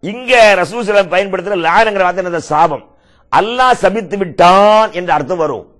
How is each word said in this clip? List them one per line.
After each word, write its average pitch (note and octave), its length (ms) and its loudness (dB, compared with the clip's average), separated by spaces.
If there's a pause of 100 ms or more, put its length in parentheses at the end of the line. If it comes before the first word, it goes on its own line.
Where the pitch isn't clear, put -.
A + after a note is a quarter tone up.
இங்க A#3 560 2
ரசூல் F3+ 180 -4
ஸல்லல்லாஹு - 0 -
அலைஹி A#3+ 120 -6
வஸல்லம் G3 280 0
பயன்படுத்துற F#3+ 420 -2
லானுங்கிற F#3+ 460 0
வார்த்தை F3+ 220 -2
என்னது? F3 120 -6
சாபம். D3+ 480 -2 (520)
அல்லாஹ் B3 360 0
சபித்து G3 440 -2
விட்டான் G3 760 4
என்ற F3 200 -4
அர்த்தம் D3+ 260 -4
வரும். C#3 280 -4 (140)